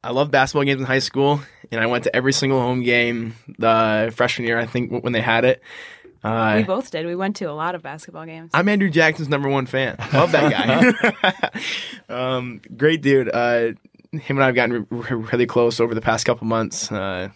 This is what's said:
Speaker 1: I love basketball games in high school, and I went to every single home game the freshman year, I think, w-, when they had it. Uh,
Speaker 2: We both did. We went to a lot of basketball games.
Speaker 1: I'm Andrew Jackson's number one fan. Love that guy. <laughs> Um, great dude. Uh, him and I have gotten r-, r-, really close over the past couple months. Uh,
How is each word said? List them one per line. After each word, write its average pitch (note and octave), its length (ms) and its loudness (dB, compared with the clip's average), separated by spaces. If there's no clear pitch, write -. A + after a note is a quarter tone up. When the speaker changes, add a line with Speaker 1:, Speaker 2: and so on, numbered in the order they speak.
Speaker 1:
I B2 60 -6
love C#3 200 0
basketball C#3 340 2
games C#3 160 0
in C3 60 -4
high C3 120 0
school, C#3 420 0
and A#2 100 -4
I A2+ 60 0
went A#2+ 180 -2
to - 100 0
every B2+ 200 2
single C3+ 260 0
home B2 220 0
game A#2+ 520 0
the A2+ 560 2
freshman A#2+ 340 0
year, A#2 100 0
I A#2 80 -2
think, B2 240 -4
w-, A#2+ 100 -4
when B2 140 -4
they G#2+ 80 0
had A#2 240 2
it. C3 160 2
Uh, A2 360 0
Speaker 2:
We A2 60 2
both F#3 280 -4
did. D#3+ 140 -6
We F3 100 -6
went F#3+ 200 -4
to F#3+ 100 -8
a D3 60 -8
lot D#3+ 220 -6
of E3 80 -12
basketball D#3 440 -16
games. E3 280 -16
Speaker 1:
I'm F3+ 140 4
Andrew G3+ 220 2
Jackson's D#3 400 2
number C#3 180 0
one C#3 180 0
fan. C3 300 -2
Love D#3+ 200 4
that D3+ 200 4
guy. F#3 1000 2
<laughs> - 0 -
Um, B2 520 -6
great D3+ 260 2
dude. C3+ 300 4
Uh, A#2+ 400 2
him C#3 240 -4
and C3+ 60 4
I C3 40 6
have B2+ 80 2
gotten A#2+ 360 0
r-, A#2 200 -8
r-, B2+ 60 0
really A#2 300 0
close A#2 340 2
over A#2 140 2
the A2+ 60 -4
past A2+ 260 0
couple A#2 200 0
months. A2+ 460 -4
Uh, F#2+ 440 -6